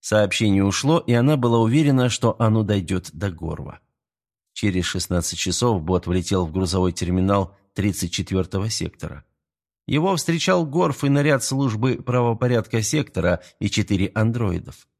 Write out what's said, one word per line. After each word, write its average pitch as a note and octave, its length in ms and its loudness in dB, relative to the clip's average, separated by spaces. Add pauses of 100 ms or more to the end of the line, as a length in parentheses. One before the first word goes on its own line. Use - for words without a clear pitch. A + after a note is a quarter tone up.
Сообщение G#2 640 2
ушло, C3+ 340 2
и - 140 0
она B2+ 240 4
была A#2+ 220 2
уверена, B2+ 500 4
что A2 320 0
оно A2 220 4
дойдет F#2+ 500 -2
до G2 180 -4
Горва. D#2+ 500 -10 (720)
Через F2+ 320 0
шестнадцать F2 520 -4
часов F#2+ 440 0
бот F2+ 240 0
влетел F2+ 400 0
в D#2 60 -8
грузовой F#2 400 0
терминал F#2 640 0 (180)
тридцать F#2 360 -2
четвертого F#2+ 600 -4
сектора. D#2+ 540 -10 (680)
Его F3 240 0
встречал E3+ 500 0
Горф D3+ 380 -2
и C#3+ 60 0
наряд C#3+ 340 2
службы B2+ 540 0
правопорядка A#2+ 840 0
сектора F2+ 600 -2 (160)
и G#2 100 -2
четыре G2 460 0
андроидов. G#2+ 720 -2 (140)